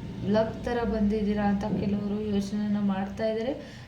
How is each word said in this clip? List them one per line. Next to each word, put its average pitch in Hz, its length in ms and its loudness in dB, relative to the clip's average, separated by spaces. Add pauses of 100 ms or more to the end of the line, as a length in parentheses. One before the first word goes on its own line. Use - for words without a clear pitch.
(280)
ಲಕ್ 220 380 2
ಥರ 240 180 0
ಬಂದಿದ್ದೀರಾ 208 600 2
ಅಂತ 202 220 2
ಕೆಲವರು 208 560 0
ಯೋಚನೆನ 208 580 0
ಮಾಡ್ತಾ 202 480 0
ಇದ್ದಾರೆ. 226 600 -4